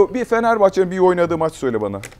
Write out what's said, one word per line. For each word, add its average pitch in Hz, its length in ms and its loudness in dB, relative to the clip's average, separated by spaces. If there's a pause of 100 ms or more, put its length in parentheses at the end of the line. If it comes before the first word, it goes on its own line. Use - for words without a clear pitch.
(140)
bir 247 100 -4
Fenerbahçe'nin 214 640 0
bir 185 80 -6
oynadığı 175 400 2
maç 160 140 -2
söyle 117 280 -4
bana. 98 200 -6 (200)